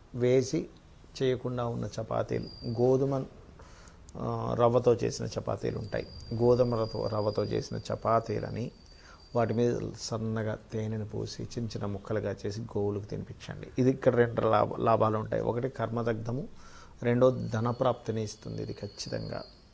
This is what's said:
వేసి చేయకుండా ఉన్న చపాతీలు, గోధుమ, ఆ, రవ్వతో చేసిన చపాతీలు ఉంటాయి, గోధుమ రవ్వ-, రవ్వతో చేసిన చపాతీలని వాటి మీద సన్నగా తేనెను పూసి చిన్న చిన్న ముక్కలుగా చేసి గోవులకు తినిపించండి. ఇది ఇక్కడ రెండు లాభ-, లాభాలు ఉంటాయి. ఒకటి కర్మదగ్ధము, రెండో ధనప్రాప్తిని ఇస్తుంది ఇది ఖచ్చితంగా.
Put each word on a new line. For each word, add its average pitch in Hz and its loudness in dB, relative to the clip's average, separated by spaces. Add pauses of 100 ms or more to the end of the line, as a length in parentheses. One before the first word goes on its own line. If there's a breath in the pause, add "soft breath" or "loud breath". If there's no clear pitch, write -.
(160)
వేసి 127 4 (540)
చేయకుండా 123 0
ఉన్న 120 -4 (120)
చపాతీలు, 117 -2
గోధుమ, 131 4 (920 loud breath)
ఆ, 117 -2
రవ్వతో 120 6
చేసిన - -2
చపాతీలు - -4
ఉంటాయి, - -6 (260)
గోధుమ 120 6
రవ్వ-, 113 -2
రవ్వతో 107 0
చేసిన 110 -2
చపాతీలని 107 -2 (640 loud breath)
వాటి 117 2
మీద 117 2 (200)
సన్నగా 110 -4 (140)
తేనెను 110 -4
పూసి 107 -8
చిన్న 117 -6
చిన్న 107 -6
ముక్కలుగా 101 -4 (100)
చేసి 107 -4
గోవులకు 104 -2
తినిపించండి. 104 -10 (120)
ఇది 127 6
ఇక్కడ 131 4
రెండు 117 4
లాభ-, 110 4
లాభాలు 110 4
ఉంటాయి. 110 -2
ఒకటి 120 -2
కర్మదగ్ధము, 117 -4 (560 loud breath)
రెండో 123 6
ధనప్రాప్తిని 113 0
ఇస్తుంది 107 -8
ఇది 107 -6
ఖచ్చితంగా. - -8 (300)